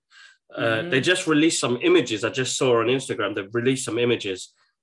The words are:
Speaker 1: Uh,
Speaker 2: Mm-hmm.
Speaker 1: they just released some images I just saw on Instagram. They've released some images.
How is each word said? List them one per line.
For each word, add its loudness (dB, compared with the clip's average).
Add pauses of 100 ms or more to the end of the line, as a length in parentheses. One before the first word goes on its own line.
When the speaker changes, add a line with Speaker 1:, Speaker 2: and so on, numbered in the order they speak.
(540)
Speaker 1:
Uh, -8
Speaker 2:
Mm-hmm. 0
Speaker 1:
they 2
just 0
released 4
some -2
images 2
I -2
just -4
saw 2
on 0
Instagram. -2
They've -6
released 0
some -4
images. -2 (300)